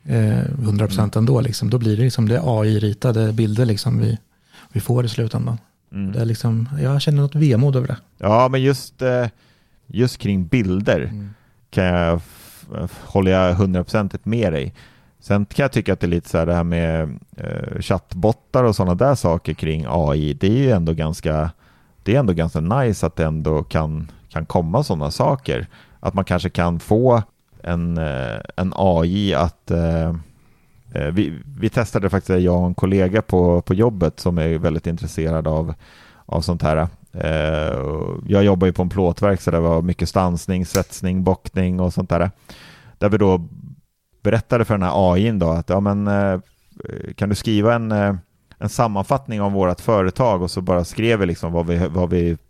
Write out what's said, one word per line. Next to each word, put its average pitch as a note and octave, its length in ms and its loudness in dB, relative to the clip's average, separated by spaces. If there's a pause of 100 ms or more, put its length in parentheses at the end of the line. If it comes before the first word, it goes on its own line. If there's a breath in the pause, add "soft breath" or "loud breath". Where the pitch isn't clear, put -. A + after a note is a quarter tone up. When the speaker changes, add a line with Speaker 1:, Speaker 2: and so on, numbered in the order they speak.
Speaker 1:
eh, A2+ 400 2 (200)
hundra G#2 220 0
procent G2+ 300 0
Speaker 2:
Mm. A2 60 2
Speaker 1:
ändå, B2 180 4
liksom. A2 300 -2
Då B2 80 0
blir A2 180 2
det A2 60 0
liksom, A#2+ 260 2
det A2+ 80 2
är A#2+ 240 0
A G#2+ 40 2
I-ritade G#2+ 680 2
bilder, A2 340 2
liksom, A2+ 340 0
vi, A2+ 180 0 (540 loud breath)
vi A2+ 80 -2
får B2 240 0
i A#2+ 40 -2
slutändan. A#2 500 -2 (340)
Speaker 2:
Mm. G2 200 -6
Speaker 1:
Det A2+ 80 -4
är A#2 40 0
liksom, A#2 440 -2 (120)
jag C#3 220 0
känner D3 200 2
något C#3+ 120 -2
vemod C#3+ 420 4
över B2 120 0
det. A#2+ 80 -4 (220)
Speaker 2:
Ja, A2+ 300 4
men C3 140 0
just, C3+ 400 -2
eh, B2 240 0 (600 soft breath)
just B2 320 0
kring F#2+ 280 -2
bilder G2 540 2
Speaker 1:
Mm. G2+ 300 -8 (400 soft breath)
Speaker 2:
kan F#2+ 140 2
jag F2 320 2
f-, - 500 -14 (180)
f-, - 200 -12
håller F#2+ 280 2
jag F#2 220 4
hundraprocentigt F#2 720 0
med G#2+ 260 0
dig. C#2 220 -4 (460 soft breath)
Sen G2+ 260 0
kan - 180 -2
jag C3+ 80 0
tycka G2+ 200 0
att - 80 -2
det F2 60 0
är - 20 0
lite E2+ 200 -2
så F2 100 0
här, E2 80 2
det E2+ 80 0
här E2+ 100 0
med, E2 540 -2 (180)
eh, - 440 -8
chattbottar G2 840 -2
och A2 120 2
såna F2+ 180 2
där B2+ 200 4
saker E2+ 400 0
kring D#2 340 -4
A D2 260 0
I. D2+ 200 0
Det E2 120 -2
är A2+ 160 2
ju C3 80 2
ändå E2+ 220 2
ganska, D#2 580 -2 (520 soft breath)
det G2 120 0
är C3 60 4
ändå A2 120 2
ganska E2 280 -2
nice A2 460 0
att D#2+ 100 -4
det E2 80 0
ändå D#2 380 0
kan, D#2 480 -4 (180 loud breath)
kan D#2 180 -6
komma F#2 380 0
såna D2 260 -2
saker. C3 560 -2 (340 soft breath)
Att - 140 -4
man F#2+ 100 -2
kanske F2+ 260 -2
kan F2 300 -2
få A#2 420 4 (400)
en, E2+ 360 -2
eh, C2 380 -4 (200)
en F#2 200 -2
A F2 280 2
I F#2+ 300 0
att, D#2+ 360 -2
eh, E2 380 0 (880 soft breath)
eh, D2 180 -4
vi, E2+ 220 0 (240)
vi G#2 100 -2
testade G#2 420 -2
faktiskt, F#2 320 0
jag F2+ 180 4
och F2+ 60 0
en F2+ 80 -2
kollega F#2+ 480 2
på, F2 380 2
på F#2 140 -2
jobbet F#2+ 460 0
som F2 180 0
är E2 200 0
väldigt E2 280 -2
intresserad D#2+ 600 -4
av, D#2+ 260 -2 (520 loud breath)
av - 140 -4
sånt E2+ 220 -4
här. D#2 240 0 (260)
Eh, D#2 680 -2
och D2 500 -6
jag G2 160 6
jobbar F#2+ 220 4
ju F2+ 60 4
på F#2 100 -2
en F2+ 60 0
plåtverk, F#2+ 520 0
så - 100 -2
det E2 100 2
var E2 220 2
mycket F2 260 -2
stansning, F2+ 580 -2
svetsning, F#2 580 -2
bockning F#2 560 0
och F2+ 140 0
sånt - 160 -4
där. F2 200 2 (680 loud breath)
Där G#2 100 2
vi G2+ 100 4
då F#2 300 4 (760)
berättade A2+ 420 2
för A2 100 0
den G2 80 0
här F2+ 100 0 (200)
A F2+ 60 4
I:n G#2+ 200 0
då E2 120 2
att, E2 180 -2
ja, F#2 120 2
men, G2+ 280 0
eh, G2+ 320 0 (760)
kan G2+ 120 -2
du G#2 60 0
skriva G#2+ 400 2
en, A2+ 180 -2
eh, G2+ 220 2 (440)
en G#2 100 -6
sammanfattning A2 760 -2
om G2+ 100 0
vårt F#2 280 0
företag, G2+ 640 2
och F2+ 80 -4
så - 100 -6
bara F2+ 240 0
skrev A2 340 0
vi G2 80 2
liksom E2+ 260 -4
vad E2+ 140 0
vi, E2+ 120 0 (100)
vad F2 220 -2
vi E2+ 280 0 (120)